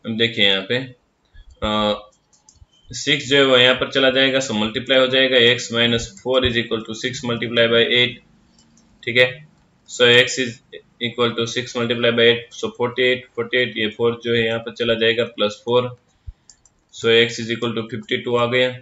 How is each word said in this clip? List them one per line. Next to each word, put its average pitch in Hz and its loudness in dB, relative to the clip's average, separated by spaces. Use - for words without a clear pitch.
अब 110 -6
देखिए 113 2
यहाँ 95 0
पे, 123 -2
अ, 107 -2
सिक्स 135 -2
जो 139 4
है 139 6
वो 131 4
यहाँ 127 6
पर 131 -4
चला 135 2
जाएगा, 135 2
so 120 -6
multiply 117 0
हो 131 4
जाएगा, 131 2
x 120 -6
minus 117 0
four 131 0
is 117 0
equal 110 -6
to 110 -10
six 127 -8
multiply 117 0
by 117 4
eight, 123 -2
ठीक 117 -4
है। 123 4
So 120 2
x 127 2
is 120 -4
equal 117 -2
to 117 -2
six 123 -8
multiply 120 0
by 117 2
eight, 117 4
so 107 -8
forty-eight, 127 -2
forty-eight, 117 -4
ये 110 -2
फ़ोर 117 -2
जो 117 -2
है 117 0
यहाँ 113 -2
पर 113 -10
चला 117 -2
जाएगा, 113 0
प्लस 104 -2
फ़ोर, 123 -2
so 117 2
x 117 0
is 113 -4
equal 117 -6
to 110 -8
फिफ्टी 120 -6
टू 123 -2
आ 120 2
गया। 127 2